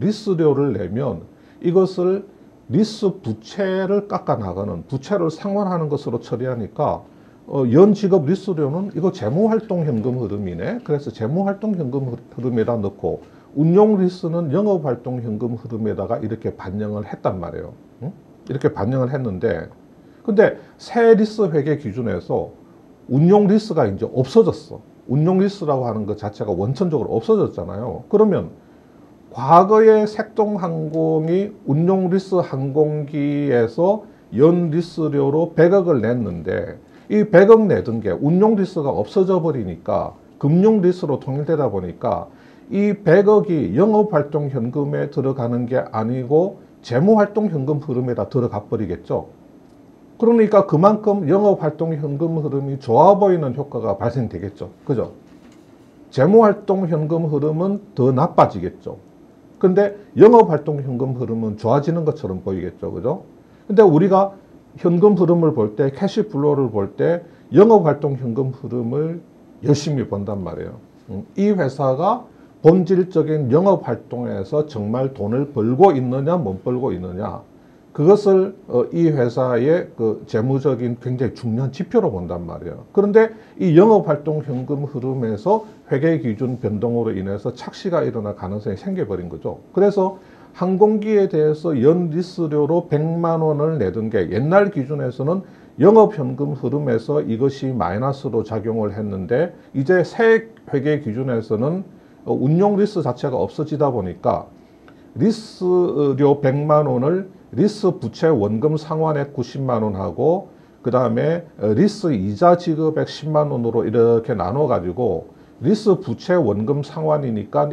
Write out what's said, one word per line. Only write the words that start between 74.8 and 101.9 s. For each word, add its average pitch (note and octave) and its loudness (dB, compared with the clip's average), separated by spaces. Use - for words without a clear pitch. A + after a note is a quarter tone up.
돈을 B2 -4
벌고 C3 4
있느냐, C3+ -2
못 F#2+ -4
벌고 B2 -2
있느냐, F2+ -8
그것을, G3 4
어, B2 2
이 E3+ 2
회사의 C3 0
그 A2 -2
재무적인 B2 -2
굉장히 B2+ -4
중요한 B2 -4
지표로 F3+ -2
본단 F2 -8
말이에요. E2+ -12
그런데 G#3 4
이 E3+ 4
영업활동 D#3 4
현금 C3+ -6
흐름에서 C3 -2
회계 D3+ 0
기준 B2 -4
변동으로 A2+ -2
인해서 G2 -6
착시가 E3+ -6
일어날 A2+ -6
가능성이 G2+ -8
생겨버린 G2+ -6
거죠. - -10
그래서 F#3+ 0
항공기에 G3+ 2
대해서 D#3 0
연 E3+ 2
리스료로 E3 -2
백만 E3 -2
원을 D#3 0
내던 G#2+ -2
게 F#2 0
옛날 E3+ 2
기준에서는 C#3+ -4
영업현금 D3 4
흐름에서 C3+ -2
이것이 C3+ -2
마이너스로 A#2+ -4
작용을 A2 -4
했는데 G#2+ -4
이제 D#3+ 2
새 A3+ 2
회계 C#3+ 0
기준에서는, B2 -4